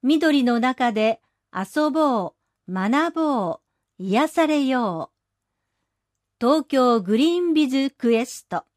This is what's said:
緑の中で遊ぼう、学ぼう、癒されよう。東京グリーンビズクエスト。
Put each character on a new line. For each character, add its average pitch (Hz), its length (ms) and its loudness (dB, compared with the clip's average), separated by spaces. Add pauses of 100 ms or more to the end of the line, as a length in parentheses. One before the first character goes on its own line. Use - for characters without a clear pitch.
緑 294 420 2
の 240 160 2
中 247 320 0
で 220 280 0 (320)
遊 302 380 -2
ぼ 262 440 0 (340)
う、 180 40 -8
学 254 420 0
ぼ 277 360 -2
う、 - 100 -10 (380)
癒 202 300 0
さ 320 180 0
れ 294 180 0
よ 240 460 -4 (1300)
う。 233 60 0
東 294 200 2
京 247 340 2
グ 196 160 -2
リ 330 220 2
ー - 20 -2
ン 339 140 0
ビ 302 120 2
ズ 269 240 -2
ク 233 220 -2
エ 226 120 0
ス - 220 -18
ト。 - 180 -8 (120)